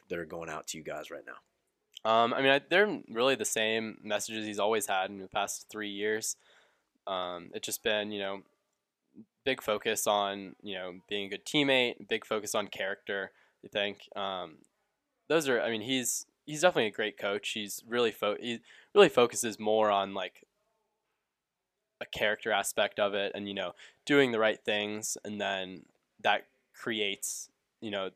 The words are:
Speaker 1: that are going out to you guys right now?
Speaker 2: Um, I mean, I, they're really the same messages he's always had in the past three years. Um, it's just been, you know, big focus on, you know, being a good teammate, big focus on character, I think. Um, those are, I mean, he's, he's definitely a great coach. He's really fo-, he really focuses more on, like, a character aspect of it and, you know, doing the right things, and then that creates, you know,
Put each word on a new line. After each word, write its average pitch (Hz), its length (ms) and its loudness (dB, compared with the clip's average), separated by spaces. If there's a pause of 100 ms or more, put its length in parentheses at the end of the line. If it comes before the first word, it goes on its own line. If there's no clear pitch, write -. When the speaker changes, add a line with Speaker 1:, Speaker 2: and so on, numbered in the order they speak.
Speaker 1:
that 85 100 -4
are 85 60 -6
going 82 240 -10
out 78 180 -10
to - 100 -10
you 78 60 -12
guys 76 260 -10
right 69 160 -12
now? 64 120 -16 (640)
Speaker 2:
Um, 117 300 4
I 131 80 0
mean, 135 100 6
I, 139 160 6
they're 185 320 2 (100)
really 123 260 2
the 107 100 -2
same 110 580 0
messages 107 440 -4
he's 104 120 -6
always 104 280 2
had 98 240 -2
in 101 80 -10
the 92 80 -12
past - 420 -6
three 104 220 -8
years. 107 440 -2 (680)
Um, 90 480 -6
it's 107 120 -8
just - 180 -8
been, 107 280 0
you 104 80 -6
know, 98 220 -6 (1000)
big 131 180 -2
focus 107 460 0
on, 101 560 0
you 101 120 -10
know, 92 200 -8 (120)
being 101 200 -6
a - 20 -16
good 98 160 -10
teammate, 131 640 2
big 110 160 -2
focus 107 300 -4
on 104 120 0
character, 98 640 -6 (320)
I - 40 -18
think. 101 480 -4
Um, 92 400 -6 (720)
those 151 200 2
are, 139 140 4
I 101 80 0
mean, 113 120 -2
he's, 127 440 -2 (200)
he's 151 160 -8
definitely 160 260 4
a 101 40 -2
great 107 280 -4
coach. 104 300 -2
He's 104 380 -8
really 117 240 2
fo-, 104 280 -2
he 117 200 -6 (360)
really 202 140 12
focuses 117 500 4
more 107 320 4
on, 98 240 2
like, 92 280 -8 (1600)
a - 40 -8
character 107 460 -2
aspect 101 480 0
of 101 140 2
it 98 220 -2
and, 101 120 -6
you 101 60 -6
know, 92 200 -4 (320)
doing 139 260 4
the 113 80 0
right 110 240 4
things, 107 600 -2
and 104 160 -6
then 95 440 -4 (400)
that 104 240 2 (260)
creates, 104 760 -4 (300)
you 113 120 -8
know, 95 240 -4